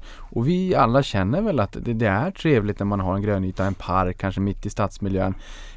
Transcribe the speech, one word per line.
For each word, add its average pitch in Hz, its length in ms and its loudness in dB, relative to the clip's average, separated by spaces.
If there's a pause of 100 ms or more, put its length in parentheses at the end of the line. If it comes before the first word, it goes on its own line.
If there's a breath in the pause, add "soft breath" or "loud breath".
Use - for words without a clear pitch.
Och - 420 -4
vi 185 280 2
alla 127 280 4
känner 107 380 0
väl 196 180 0
att 101 220 -2
det, 117 120 -2
det 113 140 2
är 110 240 2
trevligt 107 480 2
när 98 60 0
man 101 140 2
har 92 160 0
en 101 60 0
grönyta, 95 440 0
en 95 80 0
park, 90 440 0
kanske 95 240 -2
mitt 98 240 -2
i 104 40 -4
stadsmiljön, 95 680 0 (420 loud breath)